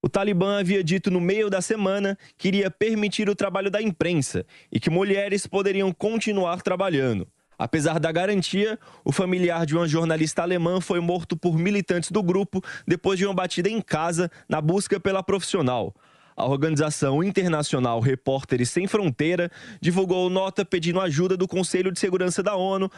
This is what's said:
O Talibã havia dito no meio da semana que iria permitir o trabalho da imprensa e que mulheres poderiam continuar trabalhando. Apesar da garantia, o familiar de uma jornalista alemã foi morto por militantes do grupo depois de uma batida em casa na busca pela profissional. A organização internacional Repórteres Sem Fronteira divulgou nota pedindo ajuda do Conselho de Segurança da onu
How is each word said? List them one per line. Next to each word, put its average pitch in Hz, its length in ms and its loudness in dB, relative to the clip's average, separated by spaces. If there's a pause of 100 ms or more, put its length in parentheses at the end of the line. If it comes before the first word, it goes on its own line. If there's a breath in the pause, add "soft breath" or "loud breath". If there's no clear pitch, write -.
O 143 60 -2
Talibã 196 520 0
havia 190 240 2
dito 175 280 0
no 180 80 2
meio 202 300 0
da 190 100 0
semana 196 580 -2 (200 loud breath)
que - 100 -2
iria 196 240 2
permitir 208 580 0
o 202 60 0
trabalho 196 340 -2
da 202 120 -2
imprensa 165 640 -2 (260 loud breath)
e - 80 0
que - 100 0
mulheres 196 560 0
poderiam 196 460 0
continuar 202 720 -2
trabalhando. 139 640 0 (320)
Apesar 156 400 0
da 160 120 0
garantia, 196 680 0 (240 loud breath)
o - 80 0
familiar 180 540 0
de 147 100 -2
uma 170 120 2
jornalista 160 560 0
alemã 175 360 0
foi 175 200 -2
morto 175 360 -2
por 165 220 0
militantes 180 540 0
do 208 100 2
grupo 190 420 0 (220 loud breath)
depois 185 320 0
de 185 80 2
uma 196 80 -2
batida 180 340 -2
em 220 140 0
casa 170 500 -2 (160 loud breath)
na 156 140 -2
busca 185 380 2
pela 190 240 0
profissional. 143 680 0 (440 soft breath)
A - 80 -2
organização 147 800 0
internacional 151 760 0
Repórteres 131 720 0
Sem 180 160 0
Fronteira 170 680 0 (300 loud breath)
divulgou 180 480 2
nota 190 340 0
pedindo 175 380 0
ajuda 180 340 2
do 185 120 0
Conselho 185 440 0
de 180 80 -8
Segurança 180 440 0
da 202 120 0
onu 190 420 0